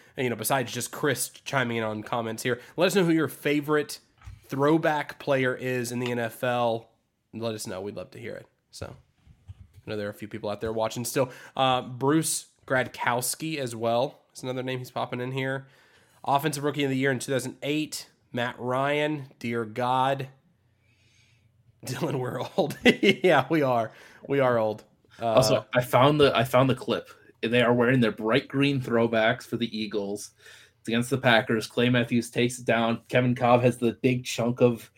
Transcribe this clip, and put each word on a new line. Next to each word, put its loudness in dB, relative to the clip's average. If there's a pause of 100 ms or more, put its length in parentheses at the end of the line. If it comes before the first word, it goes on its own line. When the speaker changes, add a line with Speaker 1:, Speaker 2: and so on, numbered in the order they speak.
(160)
Speaker 1:
you -2
know, -2
besides -2
just -8
Chris -2
chiming -2
in -2
on -4
comments -6
here. -2 (180)
Let 2
us -2
know 4
who 2
your 2
favorite -2 (480)
throwback 0
player 0
is -4
in -4
the -2
N -2
F -6
L. 0 (440)
Let -6
us -10
know. -8
We'd -8
love -12
to -18
hear -12
it. -16 (240)
So, -14
I -20
know -6
there -6
are -8
a -14
few -14
people -8
out -6
there -4
watching -4
still. -2 (260)
Uh, 2
Bruce -2 (200)
Gradkowski -2
as -6
well -2 (140)
is -14
another -4
name -4
he's -12
popping -6
in -6
here. -4 (580)
Offensive 0
Rookie -2
of 0
the 0
Year 2
in 0
two -8
thousand -4
eight, -6 (260)
Matt -4
Ryan. -2 (100)
Dear -4
God. 0 (760)
<laughs> -20
Dylan, -4
we're -4 (160)
old. 0
<laughs> 0
Yeah, 4
we 2
are. 0 (360)
We 0
are 4
old. -2 (380)
Uh, -4
Speaker 2:
Also, 4
I 2
found 4
the, 6
I 2
found 4
the 0
clip. -4 (340)
They 2
are 4
wearing 4
their 4
bright 0
green 0
throwbacks 2
for -6
the -4
Eagles. -6 (480)
It's -16
against 0
the 2
Packers. 4
Clay 2
Matthews 2
takes 0
it -16
down. 2
Kevin 2
Cobb 4
has 2
the 2
big 2
chunk -2
of 2